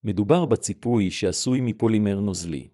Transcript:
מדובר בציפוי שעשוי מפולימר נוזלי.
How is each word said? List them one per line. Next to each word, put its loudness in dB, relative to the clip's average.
מדובר 2
בציפוי 0
שעשוי -2
מפולימר 0
נוזלי. -6